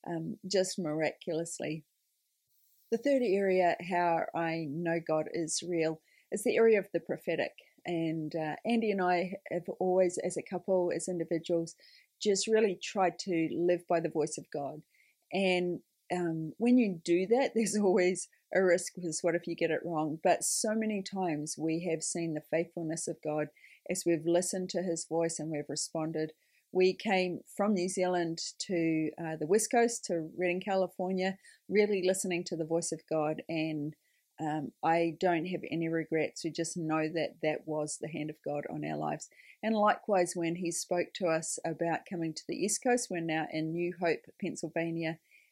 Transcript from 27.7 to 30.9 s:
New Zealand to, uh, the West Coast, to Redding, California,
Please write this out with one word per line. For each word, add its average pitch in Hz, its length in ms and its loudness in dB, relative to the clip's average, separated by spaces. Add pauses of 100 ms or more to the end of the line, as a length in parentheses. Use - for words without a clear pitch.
New 180 140 0
Zealand 180 520 0 (220)
to, 165 540 0
uh, 160 200 -6
the 156 100 -4
West 214 240 4
Coast, 233 360 2
to 165 300 -2
Redding, 180 240 0
California, 190 760 0 (300)